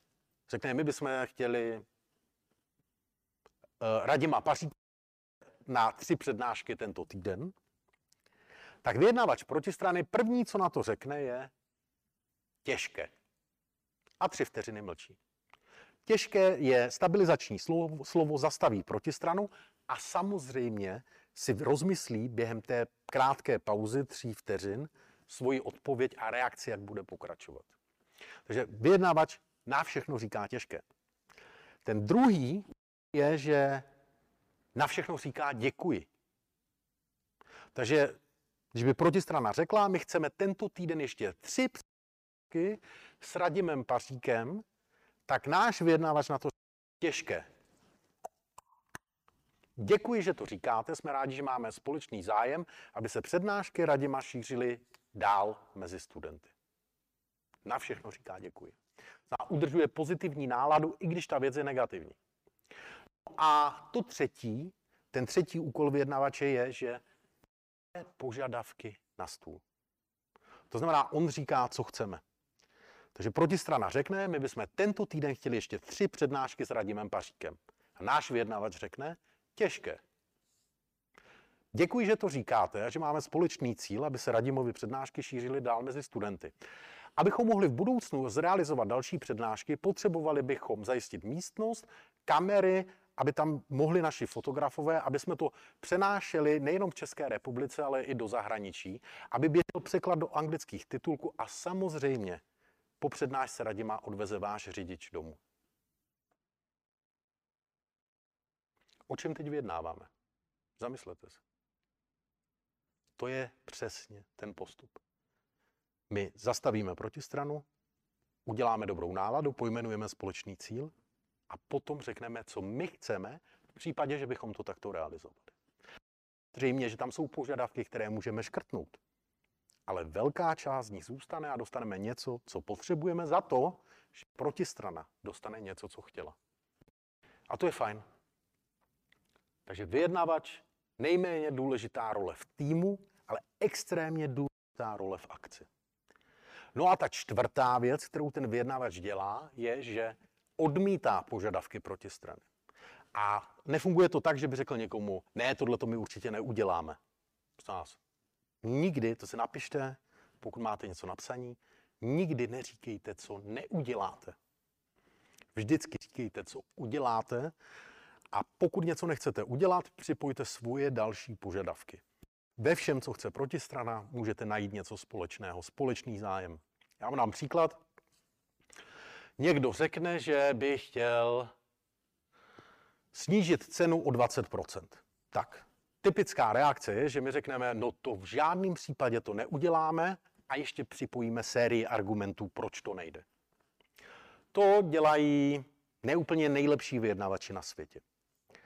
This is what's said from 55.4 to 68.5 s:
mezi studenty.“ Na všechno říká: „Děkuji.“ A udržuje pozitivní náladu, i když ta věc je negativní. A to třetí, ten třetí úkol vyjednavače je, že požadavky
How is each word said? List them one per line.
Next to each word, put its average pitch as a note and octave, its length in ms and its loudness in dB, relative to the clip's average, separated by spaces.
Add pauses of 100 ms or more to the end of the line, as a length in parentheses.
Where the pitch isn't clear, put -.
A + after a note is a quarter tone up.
mezi F#2 240 -10
studenty.“ D#2 500 -14 (1160)
Na A#2+ 140 -4
všechno G#2+ 320 -8
říká: - 280 -14
„Děkuji.“ F2+ 340 -16 (640)
A - 120 -8
udržuje D#3 360 4
pozitivní D3+ 600 -4
náladu, D3+ 520 4
i - 80 -2
když E3 200 -2
ta C#3+ 120 0
věc C3 160 2
je D3 80 0
negativní. A2+ 480 -2 (1300)
A D3+ 560 4
to A#3+ 100 0
třetí, B2+ 720 -4 (380)
ten B2+ 140 0
třetí E3+ 340 0
úkol D3 320 0
vyjednavače C#3 540 0
je, C3 260 2
že A#2+ 280 -6 (1200)
požadavky A#2 800 -8 (200)